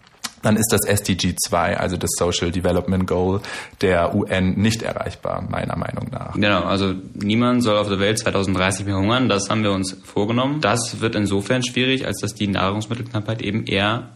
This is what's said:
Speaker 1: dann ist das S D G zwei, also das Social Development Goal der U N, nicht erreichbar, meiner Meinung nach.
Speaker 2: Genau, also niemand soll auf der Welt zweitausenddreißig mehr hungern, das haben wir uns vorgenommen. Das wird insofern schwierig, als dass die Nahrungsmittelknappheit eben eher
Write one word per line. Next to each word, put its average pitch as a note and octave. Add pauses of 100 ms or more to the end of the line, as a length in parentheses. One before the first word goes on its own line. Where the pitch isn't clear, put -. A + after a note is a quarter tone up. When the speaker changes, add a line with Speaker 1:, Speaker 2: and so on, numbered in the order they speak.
(400)
Speaker 1:
dann G#2+
ist A2
das G2+
S -
D F#2+
G F2
zwei, F2
also -
das F#2
Social F2
Development F2+
Goal F#2 (400)
der F2+
U G2+
N, F#2
nicht A2
erreichbar, -
meiner -
Meinung -
nach. -
Speaker 2:
Genau, G2
also F#2+ (200)
niemand A#2+
soll G#2
auf G2+
der G2
Welt G#2
zweitausenddreißig F#2+
mehr G2
hungern, A#2
das G2+
haben G#2+
wir G2+
uns F#2+
vorgenommen. B2
Das G#2+
wird A2
insofern G#2
schwierig, B2+
als -
dass -
die G#2+
Nahrungsmittelknappheit G#2+
eben G#2
eher G#2